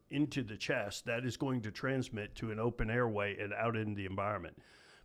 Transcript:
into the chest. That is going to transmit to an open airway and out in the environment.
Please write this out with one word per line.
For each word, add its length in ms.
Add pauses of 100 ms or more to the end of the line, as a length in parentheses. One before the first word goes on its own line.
into 320
the 160
chest. 480
That 180
is 140
going 240
to 100
transmit 640
to 160
an 80
open 300
airway 480
and 160
out 220
in 180
the 120
environment. 520 (480)